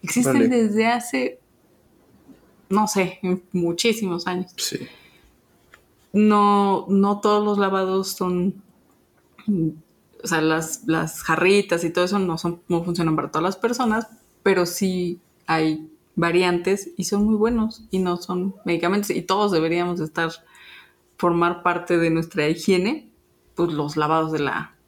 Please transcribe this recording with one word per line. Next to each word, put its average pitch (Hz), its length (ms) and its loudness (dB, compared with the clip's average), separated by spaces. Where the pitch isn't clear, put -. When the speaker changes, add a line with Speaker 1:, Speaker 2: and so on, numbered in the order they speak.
Speaker 1:
Existen 247 300 0
Speaker 2:
Vale. 233 160 4
Speaker 1:
desde 220 360 2
hace, 247 540 -2
no 208 180 2
sé, 185 320 -2
muchísimos 175 760 -2
años. 185 300 -6
Speaker 2:
Sí. - 200 -6
Speaker 1:
No, 202 720 4
no 202 320 4
todos 208 240 2
los 208 140 0
lavados 190 520 0
son, 180 520 -2
o - 40 -8
sea, 160 140 0
las, 160 460 -2
las 160 340 -2
jarritas 180 640 2
y 165 60 -2
todo 175 160 0
eso 196 140 0
no 175 180 -2
son, 170 300 -4
no 170 160 0
funcionan 170 320 0
para 143 140 -4
todas 156 140 -2
las 190 140 -2
personas, 226 500 0
pero 180 240 4
sí 180 520 -2
hay 156 420 0
variantes 175 840 0
y 180 80 -4
son 208 200 0
muy 214 100 2
buenos 220 560 0
y 190 80 -2
no 180 180 0
son 180 380 -4
medicamentos 180 460 0
y 165 100 -2
todos 202 300 0
deberíamos 175 480 0
de 156 60 -4
estar, 165 260 -4
formar 175 440 0
parte 175 360 0
de 165 120 2
nuestra 160 380 -2
higiene, 185 640 0
pues 170 180 0
los 147 240 -4
lavados 156 340 0
de 156 80 -2
la 120 360 -4